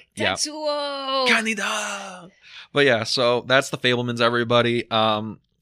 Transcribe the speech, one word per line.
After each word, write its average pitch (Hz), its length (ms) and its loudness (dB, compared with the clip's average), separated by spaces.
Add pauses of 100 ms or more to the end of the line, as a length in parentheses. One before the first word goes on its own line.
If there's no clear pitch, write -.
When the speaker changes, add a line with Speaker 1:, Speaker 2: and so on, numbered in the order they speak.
(140)
Speaker 1:
yeah. 196 200 0
Speaker 2:
Tetsuo! 285 920 -4
Speaker 1:
Kaneda! 208 1000 -4 (420)
But 143 140 4
yeah, 117 180 4
so 120 380 0
that's 131 280 2
The 156 60 -6
Fabelmans, 120 460 0
everybody. 120 680 2
Um, 110 500 0 (220)